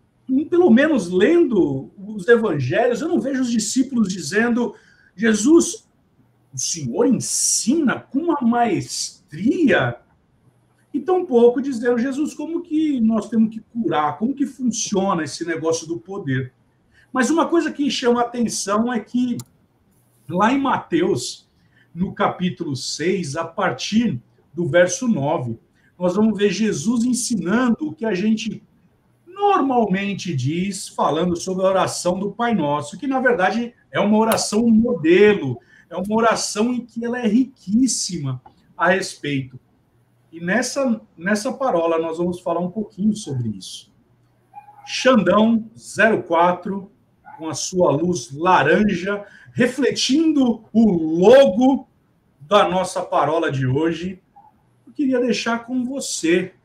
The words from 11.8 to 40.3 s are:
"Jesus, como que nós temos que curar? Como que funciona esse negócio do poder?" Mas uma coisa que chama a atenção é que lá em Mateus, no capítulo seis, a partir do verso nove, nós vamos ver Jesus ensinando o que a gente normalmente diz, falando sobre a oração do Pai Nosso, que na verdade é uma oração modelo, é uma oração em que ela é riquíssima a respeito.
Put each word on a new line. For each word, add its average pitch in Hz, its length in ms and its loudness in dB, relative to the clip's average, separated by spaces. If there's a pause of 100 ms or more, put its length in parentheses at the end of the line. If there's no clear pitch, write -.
"Jesus, 269 360 -2
como 330 280 -8
que 302 380 -2
nós 220 280 2
temos 220 240 2
que - 80 -12
curar? 151 560 -2
Como 240 160 -2
que 277 140 -2
funciona 196 800 -2
esse 156 200 -10
negócio 160 440 -4
do 170 100 -6
poder?" 131 540 -6 (600)
Mas 262 180 0
uma 311 180 2
coisa 320 240 0
que 285 180 -4
chama 240 300 0
a 233 40 2
atenção 233 680 -2
é 226 80 -2
que 247 360 -2 (920)
lá 202 240 2
em 277 80 0
Mateus, 185 880 -2 (420)
no 175 220 -4
capítulo 175 600 -4
seis, 160 580 -4
a 165 100 -4
partir 190 800 -2 (300)
do 165 160 -4
verso 180 400 2
nove, 143 500 -2 (400)
nós 175 160 -2
vamos 214 240 2
ver 202 120 2
Jesus 202 540 0
ensinando 233 840 0
o - 40 -10
que - 120 -12
a 214 100 -2
gente 214 480 -2 (640)
normalmente 247 1080 0
diz, 165 560 -4
falando 165 460 0
sobre 185 300 -4
a 185 40 4
oração 185 520 0
do 202 100 -4
Pai 233 240 -2
Nosso, 147 420 -2
que 277 120 -8
na 262 100 0
verdade 233 560 0 (160)
é 139 80 -6
uma 208 180 2
oração 220 520 2
modelo, 196 880 4 (320)
é 165 60 -10
uma 196 180 -4
oração 226 580 0
em 247 140 -6
que 233 180 -10
ela 240 140 -4
é 240 80 -2
riquíssima 196 1120 0 (360)
a 175 140 2
respeito. 143 680 -4 (760)